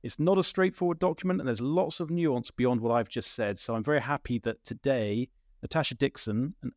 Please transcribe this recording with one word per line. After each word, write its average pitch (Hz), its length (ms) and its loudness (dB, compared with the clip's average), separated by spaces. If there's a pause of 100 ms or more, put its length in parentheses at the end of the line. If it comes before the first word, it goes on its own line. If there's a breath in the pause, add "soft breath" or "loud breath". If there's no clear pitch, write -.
It's 123 140 -8
not 185 220 4
a 170 40 4
straightforward 185 540 2
document, 185 440 0
and 131 60 -2
there's 117 140 0
lots 160 380 0
of 160 100 -4
nuance 156 400 0
beyond 123 320 2
what 117 100 0
I've 117 160 2
just - 280 -6
said, 104 240 -2
so 117 160 -4
I'm 113 80 -4
very 143 180 2
happy 123 380 -4
that - 240 -6
today, 120 680 -2 (320)
Natasha 147 320 -2
Dixon, 127 680 -2
an - 140 -6